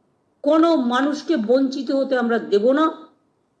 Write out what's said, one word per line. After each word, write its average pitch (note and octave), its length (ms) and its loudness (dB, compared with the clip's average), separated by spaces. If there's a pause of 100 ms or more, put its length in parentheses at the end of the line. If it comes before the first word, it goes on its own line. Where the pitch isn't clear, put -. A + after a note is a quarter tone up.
(420)
কোনো D#4+ 340 2
মানুষকে C4+ 600 -2
বঞ্চিত C4 540 -2
হতে C4+ 280 -2
আমরা A#3 200 0
দেব G3+ 340 0
না, - 360 -2 (520)